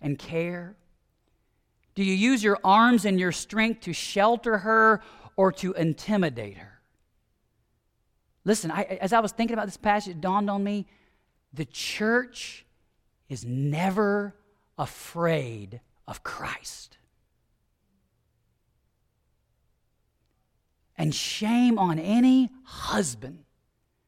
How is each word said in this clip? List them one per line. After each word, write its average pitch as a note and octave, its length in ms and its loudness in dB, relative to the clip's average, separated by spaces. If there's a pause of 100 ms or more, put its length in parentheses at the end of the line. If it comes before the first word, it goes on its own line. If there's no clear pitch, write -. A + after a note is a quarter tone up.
and C#3+ 180 -4
care? F3 560 -8 (1200)
Do G3 100 -2
you F#3+ 100 2
use G#3+ 300 2
your G3+ 220 2
arms A3 400 6
and F#3+ 120 2
your F3+ 140 2
strength A3 500 -2
to F3 120 -8
shelter A3+ 640 0
her A3 440 4 (360)
or F#3+ 160 4
to F#3 200 -6
intimidate D#3+ 840 -2
her? - 140 -20 (1700)
Listen, F#3 260 0
I, F#3 140 -2
as F#3 280 -4
I A3+ 100 4
was G#3+ 100 -2
thinking A3+ 240 -2
about G#3 100 -4
this F#3+ 120 -12
passage, G#3 340 -2
it E3 100 -12
dawned G3+ 300 0
on G3 120 -2
me, G3+ 220 -4 (680)
the C#3 140 -8
church - 960 -4 (640)
is A#2 160 -10
never F#3 920 -2 (420)
afraid C3 1040 -4 (280)
of - 140 -14
Christ. - 760 -12 (4000)
And D#3 180 0
shame A#3 680 2
on E3+ 180 2
any B3 540 4 (120)
husband C#3+ 840 -6 (640)